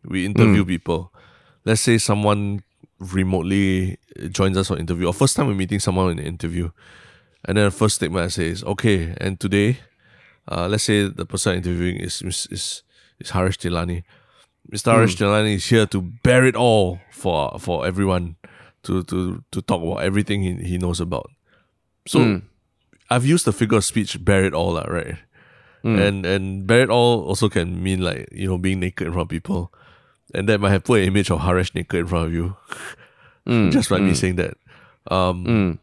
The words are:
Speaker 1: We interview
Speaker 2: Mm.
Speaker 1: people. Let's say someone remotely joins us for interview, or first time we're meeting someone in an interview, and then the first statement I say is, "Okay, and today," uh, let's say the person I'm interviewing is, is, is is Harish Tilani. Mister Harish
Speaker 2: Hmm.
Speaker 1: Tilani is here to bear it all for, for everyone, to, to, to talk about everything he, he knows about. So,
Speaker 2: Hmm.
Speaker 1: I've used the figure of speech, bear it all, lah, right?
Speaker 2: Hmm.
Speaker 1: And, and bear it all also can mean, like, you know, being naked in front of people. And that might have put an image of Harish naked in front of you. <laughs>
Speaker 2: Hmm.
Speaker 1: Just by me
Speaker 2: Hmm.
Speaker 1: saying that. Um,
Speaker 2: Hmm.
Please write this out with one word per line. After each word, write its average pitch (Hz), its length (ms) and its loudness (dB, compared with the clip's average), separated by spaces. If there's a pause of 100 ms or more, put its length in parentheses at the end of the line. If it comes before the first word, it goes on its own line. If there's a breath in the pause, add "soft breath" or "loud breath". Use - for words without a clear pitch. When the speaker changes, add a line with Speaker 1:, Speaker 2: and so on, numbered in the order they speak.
Speaker 1:
We 90 200 -4
interview 101 400 4
Speaker 2:
Mm. 87 40 -6
Speaker 1:
people. 85 440 -4 (520 soft breath)
Let's 110 160 0
say 117 180 2
someone 101 640 0 (380)
remotely 92 960 0 (320)
joins 95 260 0
us 95 120 0
for 78 100 -2
interview, 85 300 -2
or 90 40 -2
first 139 240 2
time 143 120 0
we're 104 100 -2
meeting 98 220 -2
someone 92 320 0
in 80 80 -4
an 73 60 -8
interview, 85 440 -6 (760 soft breath)
and 98 140 -2
then 104 60 4
the 101 60 4
first 104 260 0
statement 87 280 -2
I 87 40 -4
say 87 200 -4
is, 85 140 -6
"Okay, 92 560 -2
and 95 220 -6
today," 104 380 0 (680 soft breath)
uh, 90 240 -4
let's 104 140 -2
say 104 240 2
the 85 180 -8
person 95 260 -2
I'm 90 60 -2
interviewing 87 380 -2
is, 87 260 -8
is, 90 280 -8
is - 320 -10 (380 soft breath)
is - 100 -14
Harish 92 280 0
Tilani. 87 440 -4 (640 soft breath)
Mister 107 240 -2
Harish 107 240 6
Speaker 2:
Hmm. 104 80 0
Speaker 1:
Tilani 107 320 2
is 90 100 -4
here 113 200 6
to 98 160 -2
bear 123 420 2
it 127 120 4
all 107 420 4 (140)
for, 78 460 -2
for 82 280 -4
everyone, 90 500 0 (460 loud breath)
to, 92 220 -2
to, 90 380 -4 (100)
to - 100 -6
talk 87 200 -2
about 82 220 -4
everything 98 380 0
he, 90 200 -2
he 90 160 -4
knows 87 220 -2
about. 85 300 -6 (760)
So, - 160 2
Speaker 2:
Hmm. 107 140 2 (720)
Speaker 1:
I've 123 160 2
used 160 220 4
the 110 60 2
figure 110 260 2
of 98 60 2
speech, - 400 -4
bear 95 200 4
it 98 100 0
all, 87 200 0
lah, 80 160 -4
right? 82 260 -6 (680 soft breath)
Speaker 2:
Hmm. 110 160 2
Speaker 1:
And, 98 280 2
and 95 400 -2
bear 117 160 6
it 117 80 2
all 120 320 4
also 98 260 0
can 90 340 -2
mean, 92 200 0
like, - 300 -4
you 95 160 -4
know, 92 100 0
being 92 220 0
naked 90 260 -4
in 85 60 -6
front 85 140 -2
of 95 40 -16
people. 87 420 -4 (640 soft breath)
And 98 140 -2
that 107 120 4
might 101 140 2
have 90 80 2
put 113 180 4
an 92 60 2
image 95 240 2
of 82 100 2
Harish 90 340 0
naked 90 260 -4
in 82 60 -4
front 85 200 0
of 82 60 -4
you. 87 280 -4
<laughs> - 60 -20 (800 loud breath)
Speaker 2:
Hmm. 113 240 4
Speaker 1:
Just - 180 2
by 98 140 2
me 95 80 4
Speaker 2:
Hmm. 85 40 4
Speaker 1:
saying 92 280 0
that. - 160 -6 (480 soft breath)
Um, 90 400 0
Speaker 2:
Hmm. 107 240 2 (120)